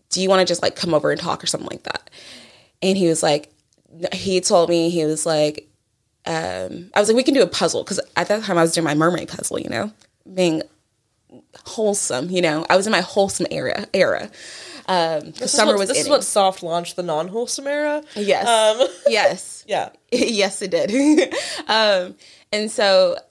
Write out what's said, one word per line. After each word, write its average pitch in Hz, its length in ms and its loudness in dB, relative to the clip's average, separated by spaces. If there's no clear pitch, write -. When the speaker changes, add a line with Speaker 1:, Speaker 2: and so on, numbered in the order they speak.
Speaker 1:
do 185 120 -2
you 190 80 0
wanna 185 160 4
just, 175 160 -2
like, - 140 -2
come 170 180 -2
over 147 180 2
and 156 80 -2
talk 165 240 -6
or - 40 -6
something - 220 -6
like - 140 -14
that?" - 260 -12
And 190 160 2
he 180 100 2
was 160 160 2
like, 151 260 0
he 185 300 -2
told 170 280 4
me, 170 200 2
he 165 160 0
was 156 200 -2
like, 151 440 0
um, 175 680 -6
I - 60 2
was 208 80 4
like, 220 80 4
"We 254 80 2
can 294 100 2
do 262 100 4
a 180 40 4
puzzle," - 360 -2
'cause 196 160 -6
at 175 100 -2
that 214 160 -2
time 196 140 0
I 165 40 4
was 165 120 2
doing 165 100 0
my 151 120 0
mermaid 165 340 0
puzzle, - 300 -6
you - 100 -8
know, 214 220 -6
being 170 300 2
wholesome, 202 640 -2
you 180 120 0
know, 160 280 0
I 175 60 4
was 196 120 2
in 220 40 0
my 185 100 2
wholesome 185 500 -2
era, 151 420 -6
era. 180 360 0
Um, 165 340 -2
'cause 160 120 -16
Speaker 2:
This - 120 -10
is - 60 -4
Speaker 1:
summer 214 220 4
Speaker 2:
what, 202 60 2
Speaker 1:
was 196 100 -2
Speaker 2:
this 277 80 0
is 294 80 0
Speaker 1:
ending. 285 60 0
Speaker 2:
what 240 120 2
soft 190 380 2
launched 170 340 -4
the 180 80 -4
non-wholesome 190 640 -4
era. 294 360 -2
Speaker 1:
Yes. 202 320 2
Speaker 2:
Um, 226 400 4
<laughs> - 100 0
Speaker 1:
Yes. 190 600 0
Speaker 2:
Yeah. 160 220 -2
Speaker 1:
<laughs> - 100 -10
Yes, 208 500 0
it 190 100 -6
did. 269 600 4
<laughs> - 160 -10
Um, 208 480 2
and 214 200 -4
so 190 460 4